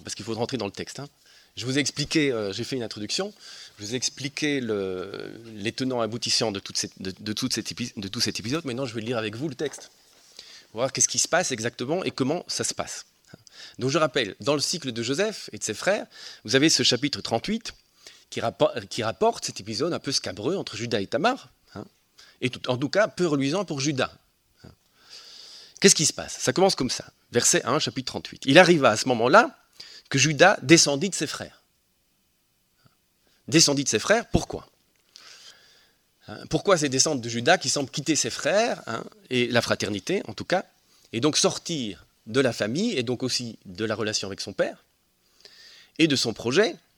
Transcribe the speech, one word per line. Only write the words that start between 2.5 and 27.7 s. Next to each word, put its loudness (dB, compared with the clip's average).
j'ai -6
fait -6
une -4
introduction, -6
je -14
vous -10
ai -2
expliqué -4
le, -6
les -4
tenants -2
aboutissants 0
de -4
toute -8
cette, -6
de, -6
de -6
toute -4
cette -4
épi-, -8
de -6
tout -6
cet -2
épisode. -6
Maintenant, -6
je -10
vais -6
lire -4
avec -4
vous -6
le -12
texte. -8
On -10
va 0
voir -2
qu'est-ce 2
qui -2
se 0
passe 2
exactement -4
et -4
comment -2
ça -4
se -4
passe. -8
Donc -2
je 2
rappelle, 0
dans 2
le 0
cycle -4
de -4
Joseph -4
et -12
de -18
ses -4
frères, -2
vous 2
avez 6
ce 4
chapitre 0
trente-huit -4
qui -8
rappo-, 2
qui -4
rapporte 0
cet -8
épisode -4
un -2
peu -6
scabreux -2
entre -8
Judas -2
et -4
Tamar, 0
hein, -12
et -2
tout, -8
en 2
tout -2
cas 2
peu -2
reluisant 0
pour -6
Judas, -2
hein. -20
Qu'est-ce 8
qui 0
se 0
passe ? -8
Ça 2
commence 4
comme -2
ça, -8
verset 4
un, 2